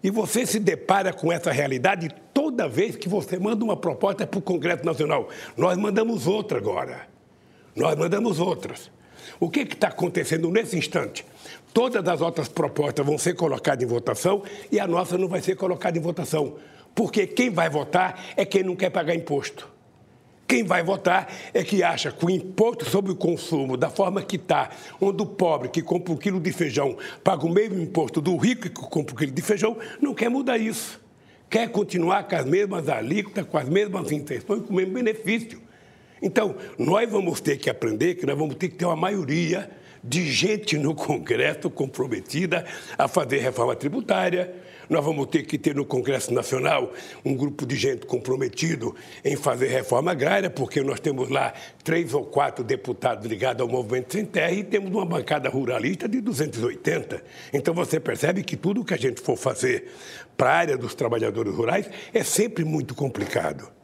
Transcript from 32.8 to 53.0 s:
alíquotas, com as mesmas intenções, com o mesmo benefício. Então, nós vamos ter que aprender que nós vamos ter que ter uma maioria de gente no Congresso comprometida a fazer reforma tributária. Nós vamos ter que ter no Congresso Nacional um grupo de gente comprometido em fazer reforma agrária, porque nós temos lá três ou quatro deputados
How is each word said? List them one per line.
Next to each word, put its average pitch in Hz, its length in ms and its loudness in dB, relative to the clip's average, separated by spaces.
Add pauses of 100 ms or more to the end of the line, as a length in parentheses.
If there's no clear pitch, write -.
alíquotas, 151 560 -2
com 156 140 0
as 131 100 -2
mesmas 190 420 0
intenções, 151 520 -2
com 208 100 -4
o - 20 0
mesmo 190 200 2
benefício. 220 680 -2 (580)
Então, 208 360 2 (240)
nós 196 300 4
vamos 190 300 0
ter 143 180 0
que - 120 0
aprender 120 460 0
que 127 100 -6
nós 143 120 0
vamos 151 180 -2
ter 185 140 -2
que - 60 -10
ter 175 100 -2
uma 170 100 2
maioria 170 760 0 (340)
de 147 280 0
gente 180 460 0
no 151 180 2
Congresso 139 760 0
comprometida 135 960 -2 (320)
a 139 100 4
fazer 139 320 2
reforma 123 360 0
tributária. 180 760 0 (360)
Nós 151 160 2
vamos 147 220 0
ter 147 160 2
que 143 140 -4
ter 143 180 0
no 139 100 0
Congresso 127 480 0
Nacional 131 580 2 (320)
um 135 120 2
grupo 139 300 -2
de 131 100 0
gente 127 300 0
comprometido 131 880 -2 (280)
em 135 120 2
fazer 127 320 2
reforma 131 440 2
agrária, 180 380 2
porque - 320 -2
nós 131 180 -2
temos 131 300 -2
lá 135 240 0 (300)
três 160 300 0
ou 139 120 0
quatro 135 380 0
deputados 117 640 -2